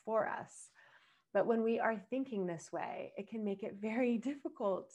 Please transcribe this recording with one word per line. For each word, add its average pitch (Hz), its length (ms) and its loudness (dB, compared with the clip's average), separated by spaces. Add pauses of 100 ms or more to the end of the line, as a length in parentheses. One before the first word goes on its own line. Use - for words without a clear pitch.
for 220 240 2
us? - 420 -8 (640)
But 196 120 6
when 226 180 4
we 226 160 4
are 226 160 4 (140)
thinking 247 360 0
this 170 260 -4
way, - 440 -4
it 196 140 -8
can 220 160 -4
make 196 180 -2
it 214 160 -6
very 226 380 2
<laughs> 226 120 -2
difficult 254 640 -2